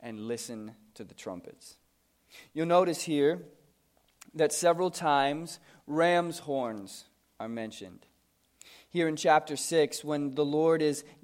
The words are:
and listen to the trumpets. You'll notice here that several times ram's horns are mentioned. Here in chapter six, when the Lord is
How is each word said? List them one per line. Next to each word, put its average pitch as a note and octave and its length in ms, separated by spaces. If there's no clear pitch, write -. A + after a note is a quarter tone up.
and A2 280
listen A2+ 480
to - 80
the F#2 100
trumpets. - 640
You'll D#3+ 140
notice F3 360
here D3+ 460
that D#3 200
several F3 400
times D3 680
ram's E3+ 500
horns A#2 680
are A2 80
mentioned. A2 580
Here E3+ 180
in D#3 80
chapter D3+ 400
six, D#3 480
when C#3+ 320
the D3 80
Lord D#3 380
is D3 200